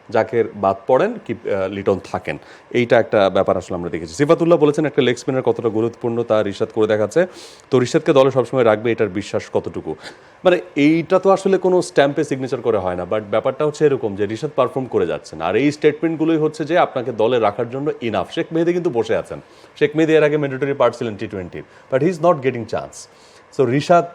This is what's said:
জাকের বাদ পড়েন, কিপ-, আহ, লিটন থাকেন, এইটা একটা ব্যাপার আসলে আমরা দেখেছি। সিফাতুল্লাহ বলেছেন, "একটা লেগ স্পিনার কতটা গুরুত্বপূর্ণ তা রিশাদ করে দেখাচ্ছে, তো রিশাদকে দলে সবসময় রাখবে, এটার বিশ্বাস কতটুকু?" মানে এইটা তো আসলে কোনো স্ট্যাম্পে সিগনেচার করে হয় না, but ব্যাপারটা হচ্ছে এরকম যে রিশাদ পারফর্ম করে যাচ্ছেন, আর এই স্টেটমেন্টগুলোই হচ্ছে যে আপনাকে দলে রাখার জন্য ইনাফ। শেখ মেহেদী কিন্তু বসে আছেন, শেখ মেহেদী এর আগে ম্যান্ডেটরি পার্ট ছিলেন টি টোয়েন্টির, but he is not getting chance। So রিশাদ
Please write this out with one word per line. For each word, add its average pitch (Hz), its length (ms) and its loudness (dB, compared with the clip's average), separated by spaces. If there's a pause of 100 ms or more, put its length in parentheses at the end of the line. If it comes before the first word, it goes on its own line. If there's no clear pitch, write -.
জাকের 113 360 0 (100)
বাদ 98 200 0 (120)
পড়েন, 165 260 2 (120)
কিপ-, 107 240 -8
আহ, 95 180 -2
লিটন 98 320 -2 (120)
থাকেন, 78 260 -6 (340)
এইটা 123 280 4
একটা 101 300 2
ব্যাপার 95 280 0
আসলে 92 200 -8
আমরা 87 120 -8
দেখেছি। 82 240 -8
সিফাতুল্লাহ 160 460 2
বলেছেন, 151 260 2
"একটা 143 160 0
লেগ 123 160 0
স্পিনার 131 240 -4
কতটা 117 280 -2
গুরুত্বপূর্ণ 117 540 -2
তা 107 200 2
রিশাদ 101 320 -4
করে 107 120 2
দেখাচ্ছে, 107 400 2 (420)
তো 131 100 4
রিশাদকে 156 340 2
দলে 135 180 6
সবসময় 127 340 0
রাখবে, 110 260 2
এটার 107 180 -2
বিশ্বাস 98 440 -8
কতটুকু?" 85 420 -6 (480)
মানে 175 160 4 (160)
এইটা 160 440 2
তো 196 100 2
আসলে 190 280 2
কোনো 180 240 2
স্ট্যাম্পে 143 420 2
সিগনেচার 131 380 -4
করে 113 160 0
হয় 92 180 -2
না, 87 160 -6
but 107 100 -2
ব্যাপারটা 113 440 -2
হচ্ছে 151 200 0
এরকম 117 300 0
যে 101 100 -2
রিশাদ 113 300 -6
পারফর্ম 127 300 -2
করে 104 220 0
যাচ্ছেন, 78 340 -8
আর 87 140 0
এই 139 160 2
স্টেটমেন্টগুলোই 160 680 0
হচ্ছে 151 280 -2
যে 170 120 0
আপনাকে 131 340 0
দলে 117 280 0
রাখার 117 300 0
জন্য 139 220 -4 (100)
ইনাফ। 107 300 -4
শেখ 165 200 -6
মেহেদী 165 220 0
কিন্তু 175 160 -4
বসে 113 260 0
আছেন, 80 260 -6 (380)
শেখ 147 160 2
মেহেদী 156 180 4
এর 151 100 6
আগে 151 140 2
ম্যান্ডেটরি 139 360 -2
পার্ট 131 220 2
ছিলেন 110 220 -6
টি 110 100 -8
টোয়েন্টির, 87 360 -10 (280)
but 131 100 2
he 160 80 2
is 165 120 -4
not 175 140 4
getting 123 280 -4
chance। 80 440 -10 (500)
So 135 80 4
রিশাদ 147 500 2